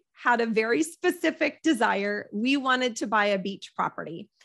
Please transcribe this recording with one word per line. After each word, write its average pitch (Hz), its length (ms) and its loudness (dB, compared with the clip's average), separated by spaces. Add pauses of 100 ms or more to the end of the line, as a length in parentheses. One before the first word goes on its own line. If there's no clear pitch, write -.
(140)
had 240 280 2
a 233 40 0
very 226 380 2
specific 320 800 -2
desire. 208 680 0
We 240 240 0
wanted 254 420 0
to 285 100 -4
buy 208 200 2
a 202 120 2
beach 190 360 -8
property. - 540 -6 (160)